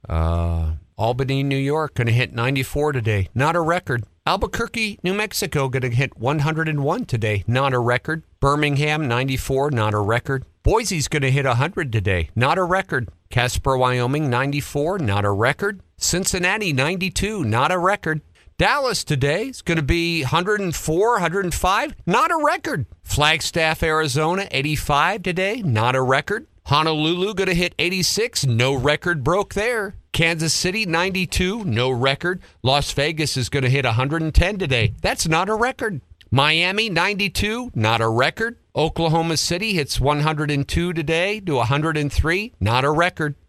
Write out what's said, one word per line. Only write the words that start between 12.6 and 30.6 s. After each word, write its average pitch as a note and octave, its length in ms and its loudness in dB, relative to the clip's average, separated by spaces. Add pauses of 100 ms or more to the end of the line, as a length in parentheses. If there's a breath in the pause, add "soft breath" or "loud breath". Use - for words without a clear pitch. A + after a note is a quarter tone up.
record. E3+ 460 -2 (200)
Casper, B2 480 0
Wyoming, B2+ 520 2
ninety-four, C#3+ 680 -2
not G2+ 260 0
a G2+ 60 2
record. D3 500 0 (160)
Cincinnati, F#3 760 -2
ninety-two, F3+ 680 -2
not A#2+ 280 2
a F#3 60 0
record. E3+ 440 0 (360 soft breath)
Dallas A#3+ 460 0
today D3+ 440 0
is B3+ 140 -14
gonna E3 200 0
be E3+ 400 0
hundred F3+ 400 0
and F3 140 -4
four, G3+ 440 2
hundred F3 240 0
and E3+ 100 -2
five, G#3+ 420 0 (100)
not C4 260 2
a E4 60 2
record. D4 480 0 (180)
Flagstaff, D#3+ 800 2
Arizona, D#3 680 0
eighty-five D3+ 720 0
today, F#3+ 400 -2
not B2 320 2
a C3 60 2
record. C#3+ 460 0 (200)
Honolulu D#3+ 680 0
gonna F#3 220 0
hit F3 240 0
eighty-six, F#3 640 -2
no B2 300 2
record D3 480 0
broke F#3 320 0
there. G#3+ 400 -2 (180)
Kansas E3 400 0
City, G3+ 320 -2